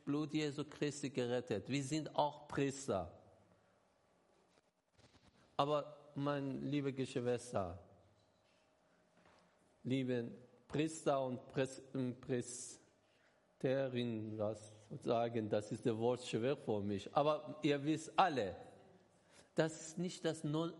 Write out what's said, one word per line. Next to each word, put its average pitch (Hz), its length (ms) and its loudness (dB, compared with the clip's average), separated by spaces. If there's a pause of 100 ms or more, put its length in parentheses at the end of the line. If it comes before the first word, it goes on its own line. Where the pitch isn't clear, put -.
Blut 147 300 0
Jesu 151 320 0
Christi 143 460 -2
gerettet. 120 580 0
Wir 139 140 2
sind 151 320 -2
auch 147 320 0
Priester. 123 680 0 (2500)
Aber, 143 600 0
mein 139 480 -2
liebe 139 280 -2
Geschwister, 120 880 -2 (2000)
lieben 127 520 0 (320)
Priester 147 560 2
und 123 240 -4
Pres-, - 360 -2 (100)
ähm, 127 260 -2
Priesterin, 123 2250 -2
was 107 380 -4 (280)
sagen, 117 440 2
das 107 240 0
ist 113 140 -6
der 113 120 4
Wort 120 280 2
schwer 131 320 2
für 107 240 0
mich. 101 340 -2
Aber 147 460 2
ihr 143 200 4
wisst 147 360 0
alle, 127 400 4 (960)
das 160 240 2
ist - 200 -10
nicht 175 260 -4
das 156 180 0
No-, 156 360 0